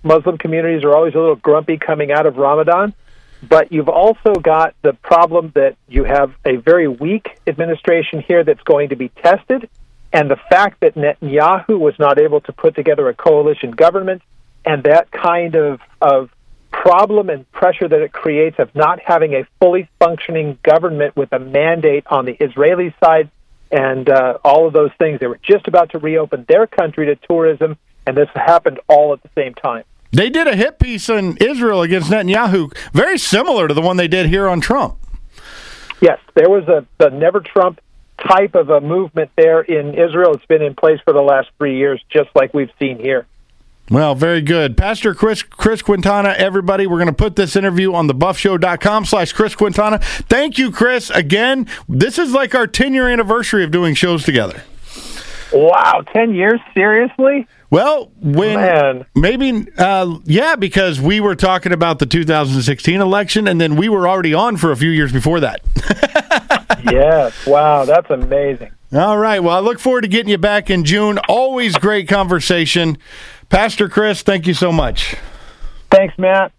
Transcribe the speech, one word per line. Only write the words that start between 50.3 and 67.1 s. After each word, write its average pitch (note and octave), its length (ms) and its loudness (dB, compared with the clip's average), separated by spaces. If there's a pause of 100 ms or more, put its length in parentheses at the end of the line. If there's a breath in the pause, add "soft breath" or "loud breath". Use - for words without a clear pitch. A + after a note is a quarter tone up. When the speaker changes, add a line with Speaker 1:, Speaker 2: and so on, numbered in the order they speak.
Speaker 2:
you, C4 140 -2
Chris. A#3+ 400 -2
Again, A3 560 0 (220 loud breath)
this D3 300 0
is D#4+ 140 -2
like C4+ 220 0
our B3 140 2
ten-year C4 400 0
anniversary A3 560 0
of D#3 80 -4
doing E3+ 220 0
shows E3+ 300 -2
together. A2 380 -2 (920 loud breath)
Speaker 1:
Wow, D#3+ 580 4
ten A3+ 220 0
years? G#3 280 0 (140)
Seriously? A#3+ 720 0 (240 soft breath)
Speaker 2:
Well, C4 500 0
when F3 400 0
Speaker 1:
Man. C#3+ 540 0
Speaker 2:
maybe, A3+ 520 0 (100)
uh, F#3 480 0
yeah, A3 320 0
because F#3+ 440 -2
we F#3+ 200 0
were G3+ 140 0
talking F#3 380 0
about E3 260 0
the D3 80 0
two E3 180 -2
thousand C#3+ 380 0
sixteen D3+ 380 -2
election, G3+ 480 0
and F3 120 0
then D#3 160 0
we F#3+ 140 0
were F#3+ 180 0
already F3+ 240 0
on G#3 240 0
for D#3+ 140 0
a C#3 60 -2
few D3+ 140 0
years D3+ 220 0
before D3+ 280 0
that. A#2+ 260 -4
<laughs> - 1040 -2 (220)
Speaker 1:
Yes. C#3 560 2